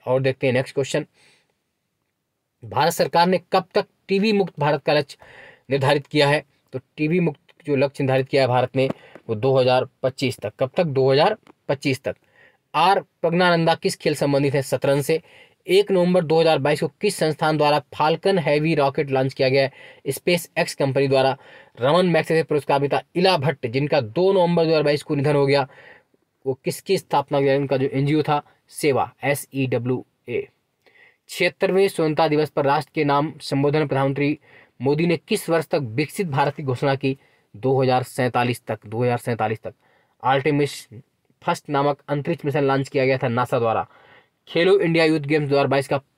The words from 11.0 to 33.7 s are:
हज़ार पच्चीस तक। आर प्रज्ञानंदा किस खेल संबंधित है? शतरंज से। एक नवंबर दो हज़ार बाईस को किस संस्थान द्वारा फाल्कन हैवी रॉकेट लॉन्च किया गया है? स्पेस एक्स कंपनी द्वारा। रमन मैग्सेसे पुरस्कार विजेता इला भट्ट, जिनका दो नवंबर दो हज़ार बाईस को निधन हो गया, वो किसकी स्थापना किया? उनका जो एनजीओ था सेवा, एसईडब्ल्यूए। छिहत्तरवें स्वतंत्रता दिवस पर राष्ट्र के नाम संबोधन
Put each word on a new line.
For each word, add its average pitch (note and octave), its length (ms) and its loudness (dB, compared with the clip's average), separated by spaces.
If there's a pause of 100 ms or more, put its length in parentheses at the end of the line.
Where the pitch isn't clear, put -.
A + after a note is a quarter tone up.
हज़ार F3 240 2 (320)
पच्चीस C#3 340 -4
तक। - 140 -6 (580)
आर F3+ 260 2
प्रज्ञानंदा E3+ 720 2
किस F3+ 220 -4
खेल - 180 -2
संबंधित C#3+ 400 0
है? C#3 80 0
शतरंज C#3 420 0
से। D#3+ 160 0 (460)
एक G3 240 2
नवंबर F3+ 340 2
दो D#3+ 160 2
हज़ार D#3+ 180 4
बाईस C#3+ 220 0
को D#3+ 80 -2
किस - 280 -4
संस्थान D#3 400 0
द्वारा D3 220 2
फाल्कन E3 600 -2
हैवी D3+ 360 0
रॉकेट C#3 360 0
लॉन्च C3+ 240 0
किया C3+ 140 0
गया C3+ 140 2
है? C3+ 100 -2 (360)
स्पेस E3+ 500 -2
एक्स E3 160 -2
कंपनी C#3 340 0
द्वारा। C3 300 2 (420)
रमन D#3+ 260 2
मैग्सेसे D#3+ 360 2
पुरस्कार D3 380 0
विजेता C#3 220 0 (140)
इला F#3 200 2
भट्ट, C#3 300 -4
जिनका C#3+ 340 -2
दो F3+ 320 0
नवंबर E3+ 320 2
दो D#3+ 60 0
हज़ार D#3 120 2
बाईस D3 200 0
को - 120 -6
निधन C#3+ 220 0
हो C#3+ 100 2
गया, C#3 220 2 (800)
वो C3+ 180 -4
किसकी F3+ 340 -2
स्थापना D3 420 -2
किया? C#3 160 2
उनका C#3 200 0
जो C3 100 0
एनजीओ C#3+ 360 0
था D3 200 -2 (260)
सेवा, B2 440 -2 (120)
एसईडब्ल्यूए। B2+ 1200 -4 (800)
छिहत्तरवें F#3 600 0
स्वतंत्रता D#3+ 400 0
दिवस D3+ 220 0
पर D3 140 -2
राष्ट्र D3 300 -2
के D#3 100 -2
नाम C#3+ 360 0
संबोधन D3 460 0